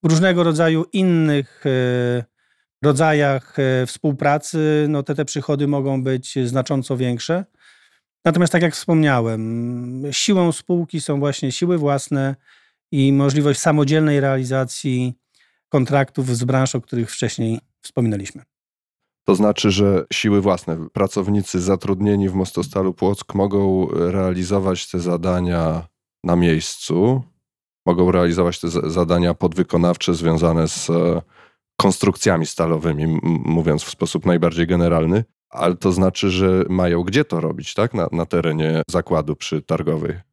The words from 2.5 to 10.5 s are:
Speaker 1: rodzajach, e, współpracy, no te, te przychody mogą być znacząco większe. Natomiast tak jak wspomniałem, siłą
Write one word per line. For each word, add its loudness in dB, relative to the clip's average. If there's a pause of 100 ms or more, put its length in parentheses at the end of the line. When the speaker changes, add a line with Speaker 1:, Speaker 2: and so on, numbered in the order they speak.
Speaker 1:
rodzajach, 2
e, 2
współpracy, 0
no -2
te, -4
te -2
przychody -2
mogą -2
być -4
znacząco -2
większe. -4 (800)
Natomiast 4
tak 4
jak 2
wspomniałem, 0
siłą 2